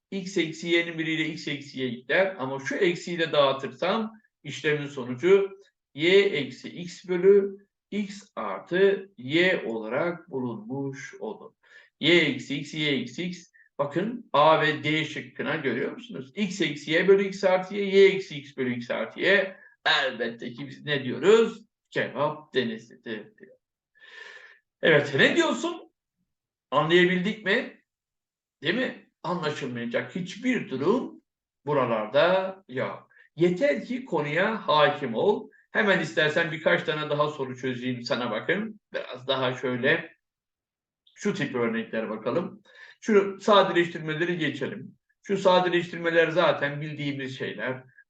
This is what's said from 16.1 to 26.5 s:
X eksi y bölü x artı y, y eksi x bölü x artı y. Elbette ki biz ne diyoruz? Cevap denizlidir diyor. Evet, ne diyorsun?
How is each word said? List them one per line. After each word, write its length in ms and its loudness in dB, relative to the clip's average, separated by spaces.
X 260 -4
eksi 300 -4
y 160 2
bölü 200 6
x 160 -6
artı 320 0
y, 100 -2
y 220 8
eksi 280 0
x 220 -14
bölü 180 -2
x 160 -8
artı 280 -4
y. 400 2
Elbette 680 -2
ki 140 -10
biz 180 -16
ne 180 -2
diyoruz? 640 2
Cevap 640 -4
denizlidir 840 -6
diyor. 200 -20
Evet, 360 4
ne 180 6
diyorsun? 560 -2